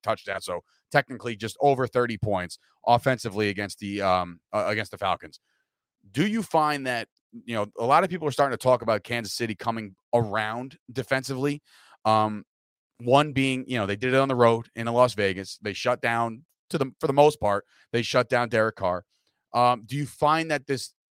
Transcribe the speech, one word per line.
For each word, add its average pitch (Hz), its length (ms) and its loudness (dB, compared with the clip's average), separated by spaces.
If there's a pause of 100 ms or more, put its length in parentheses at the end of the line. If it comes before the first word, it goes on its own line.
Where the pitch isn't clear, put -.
touchdown. 101 400 -6
So 87 220 -8 (280)
technically 123 440 -2
just 107 260 -8
over 135 240 2
thirty 117 320 -2
points 92 400 -4 (300)
offensively 117 640 0
against 101 280 -6
the, 101 240 -8
um, 90 380 0 (120)
uh, 104 160 -2
against 107 220 -4
the 98 80 -16
Falcons. 90 420 -6 (720)
Do 139 160 0
you 214 160 -4
find 151 420 0
that, 120 220 -4 (380)
you 117 100 -6
know, 104 100 -2 (140)
a 113 60 -2
lot 147 180 4
of 175 80 -4
people 160 160 -4
are 139 40 0
starting 135 240 2
to - 60 -8
talk 127 220 2
about 110 200 0
Kansas 117 300 -6
City 113 220 -4
coming 113 400 -6 (180)
around 113 640 -2 (140)
defensively? 131 720 -4 (420)
Um, 110 400 2 (540)
one 139 340 4
being, 131 340 0
you 123 120 -2
know, 101 80 0
they 101 80 -2
did 127 180 -2
it 135 60 4
on 135 80 4
the 135 80 -2
road 117 400 4
in 117 100 -6
Las 117 300 4
Vegas. 98 480 -2
They 104 100 -6
shut 123 280 -2
down, 117 420 -2 (260)
to 180 80 -2
the, 135 220 -2
for 165 80 -2
the 139 60 0
most 147 260 6
part, 101 260 -2 (260)
they 117 120 0
shut 123 260 0
down 120 200 0
Derek 110 260 2
Carr. 90 280 -2 (480)
Um, 123 360 2
do 123 80 -8
you 143 100 -4
find 160 460 0
that 143 160 -4
this 135 260 -6 (180)